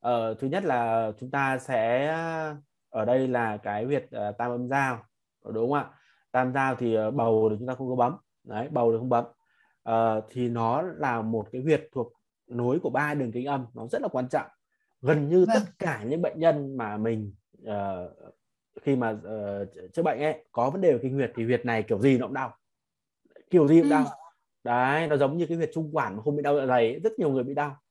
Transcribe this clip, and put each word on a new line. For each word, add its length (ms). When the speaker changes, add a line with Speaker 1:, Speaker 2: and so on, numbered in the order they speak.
Speaker 1:
Ờ, 340
thứ 140
nhất 160
là 460
chúng 100
ta 280
sẽ, 480
ở 140
đây 240
là 280
cái 280
huyệt, 260
ờ, 220
tam 180
âm 180
giao, 360
đúng 280
không 60
ạ? 60
Tam 200
giao 240
thì, 180
ờ, 160
bầu 400
thì 80
chúng 100
ta 60
không 140
có 80
bấm. 200
Đấy, 260
bầu 220
thì 60
không 100
bấm. 160
Ờ, 380
thì 180
nó 340
là 400
một 300
cái 100
huyệt 300
thuộc 200
nối 340
của 100
ba 240
đường 180
kinh 140
âm, 280
nó 120
rất 160
là 60
quan 200
trọng. 180
Gần 260
như 180
Speaker 2:
Vâng. 80
Speaker 1:
tất 60
cả 280
những 160
bệnh 160
nhân 380
mà 200
mình, 380
ờ, 440
khi 140
mà, 280
ờ, 420
chữa 100
bệnh 180
ấy, 320
có 180
vấn 100
đề 120
về 100
kinh 120
huyệt 220
thì 80
huyệt 220
này 160
kiểu 160
gì 200
nó 80
cũng 80
đau. 220
Kiểu 180
gì 120
cũng 100
Speaker 2:
Ừ. 0
Speaker 1:
đau. 140
Đấy, 440
nó 80
giống 200
như 100
cái 100
huyệt 180
trung 220
quản 200
mà 60
không 140
bị 60
đau 160
dạ 80
dày 200
ấy, 140
rất 180
nhiều 120
người 140
bị 100
đau. 220